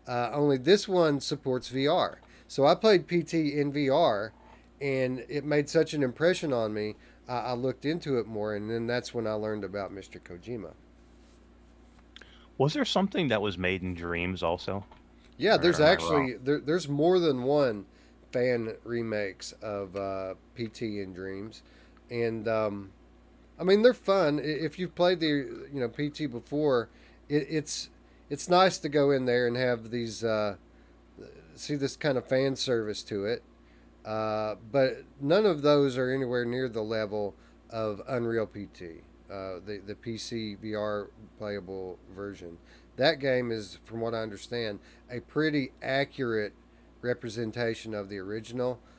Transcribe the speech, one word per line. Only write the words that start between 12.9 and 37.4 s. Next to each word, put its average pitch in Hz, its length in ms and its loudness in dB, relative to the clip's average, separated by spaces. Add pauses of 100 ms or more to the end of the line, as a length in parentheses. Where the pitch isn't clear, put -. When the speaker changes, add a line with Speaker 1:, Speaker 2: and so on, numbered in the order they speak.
Speaker 2:
that 110 120 2
was 98 160 -2
made 92 260 0
in 92 120 -4
Dreams 85 480 -4
also? 95 420 -2 (520)
Speaker 1:
Yeah, 196 180 4
Speaker 2:
Or 160 40 6
Speaker 1:
there's 160 200 4
Speaker 2:
am 151 80 6
I 165 40 10
Speaker 1:
actually, 143 420 2
Speaker 2:
wrong? - 100 -12
Speaker 1:
there, 143 180 0
there's 151 280 -2
more 160 320 4
than 135 240 0
one 127 420 2 (460)
fan 123 500 0
remakes 110 680 -4 (100)
of, 101 320 -6
uh, 95 400 -6 (220)
P 120 100 -6
T 107 340 -6
in 95 120 -8
Dreams. 95 500 -10 (480)
And, 113 380 -2
um, 104 420 0 (720)
I - 20 -8
mean, 196 200 6
they're 240 120 8
fun. 165 460 2
I, - 20 -4
if 151 380 -4
you've 175 160 -6
played 175 240 4
the, 160 80 2 (440)
you 143 80 -6
know, 120 80 0
P 147 220 -4
T 151 160 -6
before, 127 600 0 (400)
it, 147 200 2
it's, 156 400 -4 (400)
it's 143 200 -6
nice 180 300 6
to 156 100 -4
go 143 220 4
in 131 160 2
there 123 200 4
and 120 100 0
have 120 340 0
these, 113 340 -4
uh, 107 320 0 (960)
see - 200 -6
this 135 220 -2
kind 143 200 0
of 120 100 -2
fan 135 300 2
service 110 480 -2
to 101 220 -4
it. 117 160 -4 (640)
Uh, 107 480 -2 (160)
but 131 340 2 (160)
none 170 240 4
of 165 160 2
those 143 380 6
are 127 120 0
anywhere 123 360 0
near 127 220 -2
the 110 140 -4
level 107 520 -2 (340)